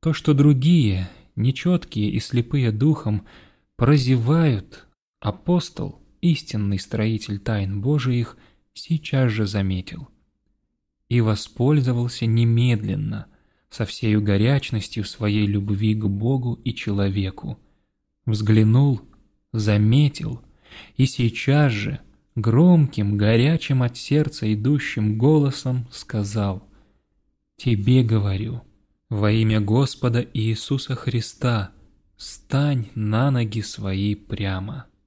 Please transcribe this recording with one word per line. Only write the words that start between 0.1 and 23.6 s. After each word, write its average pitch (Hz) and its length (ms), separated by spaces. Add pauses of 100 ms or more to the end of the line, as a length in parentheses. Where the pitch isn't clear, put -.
что - 200
другие, 135 760 (260)
нечёткие 127 760
и - 80
слепые 123 520
духом, 107 540 (500)
прозевают, 131 1120 (320)
апостол, - 840 (200)
истинный 104 580
строитель 107 600
тайн 101 420
Божиих, 123 560 (360)
сейчас 135 580
же 107 140
заметил – 95 640 (1000)
и 120 140
воспользовался 120 1040
немедленно, 113 1000 (420)
со - 160
всею 107 360
горячностью 104 840
своей 104 420
любви 101 480
к 107 120
Богу 117 580
и 113 100
человеку. 98 840 (680)
Взглянул, 110 760 (520)
заметил 117 880 (560)
и 131 80
сейчас 135 680
же, 104 280 (360)
громким, 120 800
горячим 123 680